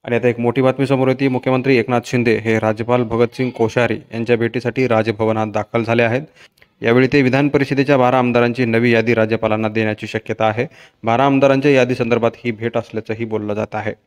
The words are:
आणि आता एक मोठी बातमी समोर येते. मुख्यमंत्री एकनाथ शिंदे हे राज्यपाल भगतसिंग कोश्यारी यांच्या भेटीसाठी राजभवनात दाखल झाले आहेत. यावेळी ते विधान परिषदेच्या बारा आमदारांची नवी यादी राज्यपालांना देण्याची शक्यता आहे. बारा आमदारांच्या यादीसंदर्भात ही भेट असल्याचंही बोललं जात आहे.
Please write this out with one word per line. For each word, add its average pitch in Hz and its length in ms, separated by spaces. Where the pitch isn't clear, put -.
आणि 120 120
आता 117 120
एक 117 120
मोठी 120 220
बातमी 131 240
समोर 131 220
येते. 131 200
मुख्यमंत्री 131 480
एकनाथ 120 280
शिंदे 117 320
हे 110 220
राज्यपाल 110 440
भगतसिंग 117 480
कोश्यारी 113 460
यांच्या 117 240
भेटीसाठी 117 500
राजभवनात 110 600
दाखल 107 360
झाले 117 200
आहेत. 117 200
यावेळी 120 300
ते 143 100
विधान 135 260
परिषदेच्या 139 500
बारा 123 200
आमदारांची 120 460
नवी 117 280
यादी 113 220
राज्यपालांना 110 540
देण्याची 107 380
शक्यता 110 400
आहे. 110 200
बारा 117 220
आमदारांच्या 135 440
यादीसंदर्भात 120 680
ही 123 140
भेट 113 260
असल्याचंही 110 480
बोललं 107 300
जात 110 200
आहे. 107 180